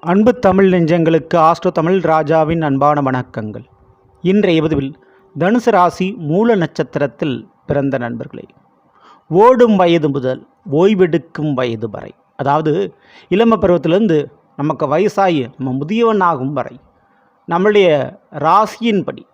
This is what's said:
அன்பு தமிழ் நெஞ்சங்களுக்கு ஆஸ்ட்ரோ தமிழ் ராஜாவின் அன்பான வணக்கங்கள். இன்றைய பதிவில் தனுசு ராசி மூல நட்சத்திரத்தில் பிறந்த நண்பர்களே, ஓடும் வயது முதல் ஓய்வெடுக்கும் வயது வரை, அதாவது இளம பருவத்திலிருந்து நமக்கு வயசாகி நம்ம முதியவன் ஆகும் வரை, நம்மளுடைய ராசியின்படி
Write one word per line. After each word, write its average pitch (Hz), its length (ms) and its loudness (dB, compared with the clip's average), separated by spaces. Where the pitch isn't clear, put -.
அன்பு 208 220 4
தமிழ் 190 280 4
நெஞ்சங்களுக்கு 165 720 0
ஆஸ்ட்ரோ 165 320 2
தமிழ் 170 200 0
ராஜாவின் 160 580 0
அன்பான 147 400 0
வணக்கங்கள். 117 580 -8
இன்றைய 190 400 2
பதிவில் 143 260 -2
தனுசு 226 400 0
ராசி 180 300 0
மூல 220 340 2
நட்சத்திரத்தில் 143 720 -6
பிறந்த 139 340 -2
நண்பர்களே, 120 420 -10
ஓடும் 226 500 4
வயது 170 340 2
முதல் 127 280 -6
ஓய்வெடுக்கும் 170 800 0
வயது 117 360 -4
வரை, - 180 -14
அதாவது 151 300 0
இளம 226 280 2
பருவத்திலிருந்து 175 560 2
நமக்கு 151 320 -2
வயசாகி 185 480 0
நம்ம 131 240 -6
முதியவன் 214 480 0
ஆகும் 139 300 -4
வரை, 123 180 -8
நம்மளுடைய 190 400 2
ராசியின்படி 202 880 0